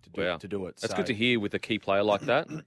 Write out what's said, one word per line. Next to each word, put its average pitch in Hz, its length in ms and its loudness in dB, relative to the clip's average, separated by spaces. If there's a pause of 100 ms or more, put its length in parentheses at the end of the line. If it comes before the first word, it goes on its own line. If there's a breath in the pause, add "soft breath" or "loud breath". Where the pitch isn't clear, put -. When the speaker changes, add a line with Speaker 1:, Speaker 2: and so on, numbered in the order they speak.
Speaker 1:
to - 120 -20
do, 101 80 -4
Speaker 2:
wow. 87 160 -2
Speaker 1:
to 101 100 -12
do 95 200 -4
it. - 100 -14
Speaker 2:
That's - 160 -4
Speaker 1:
So - 40 -4
Speaker 2:
good 196 100 0
to 131 60 0
hear 117 260 2
with 101 140 -2
a 104 60 0
key 110 180 -2
player 98 260 2
like 104 180 4
that, 139 260 2
Speaker 1:
<clears throat> - 0 -
Speaker 2:
that 156 200 -8